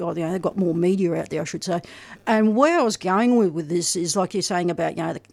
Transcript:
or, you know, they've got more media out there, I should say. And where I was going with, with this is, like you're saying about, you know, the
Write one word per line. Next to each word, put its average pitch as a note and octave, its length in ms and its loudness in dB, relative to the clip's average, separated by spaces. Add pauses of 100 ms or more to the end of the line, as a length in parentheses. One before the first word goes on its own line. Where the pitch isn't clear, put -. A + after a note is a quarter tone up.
or, E3+ 140 -4
you E3+ 100 -4
know, D#3+ 80 -2
they've F#3 100 -4
got - 140 -2
more E3+ 180 2
media F3 400 2
out D#3+ 160 -4
there, D#3+ 120 -4
I - 20 -8
should D#3 180 -8
say. F3 180 -2 (460)
And A3 300 4
where D#4 240 4
I - 20 4
was A3+ 140 0
going A3+ 400 2
with, G3+ 160 4
with D#3 160 -6
this F3 260 -2
is, F3 220 -2
like F#3 180 0
you're F#3+ 80 -2
saying F3 300 0
about, E3 240 -4
you E3 80 -4
know, E3 80 -4
the - 80 -12 (120)